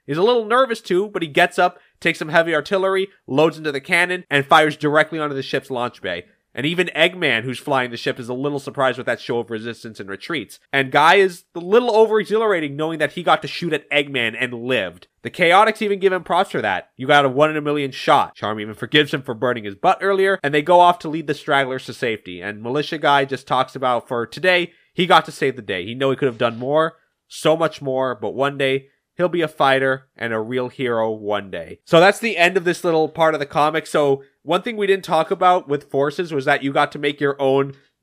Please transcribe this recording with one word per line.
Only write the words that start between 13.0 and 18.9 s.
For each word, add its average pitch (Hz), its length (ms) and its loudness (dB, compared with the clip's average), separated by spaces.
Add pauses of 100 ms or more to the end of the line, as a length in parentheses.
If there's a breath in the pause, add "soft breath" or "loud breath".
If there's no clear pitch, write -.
he 180 100 -8
got 160 200 2
to 147 60 -10
shoot - 260 -4
at - 160 -8
Eggman 139 480 -2
and 123 160 -4
lived. 117 540 -4 (120)
The - 100 -10
Chaotix 196 520 2
even 202 160 -2
give 185 160 2
him 175 100 -4
props 185 280 0
for 139 100 -4
that. 95 340 -4
"You 127 120 -6
got 143 180 6
a - 20 2
one 143 220 4
in 156 80 -4
a - 20 -2
million 147 300 -4
shot." 135 460 0
Charm 107 220 -6
even 107 140 -10
forgives 143 400 0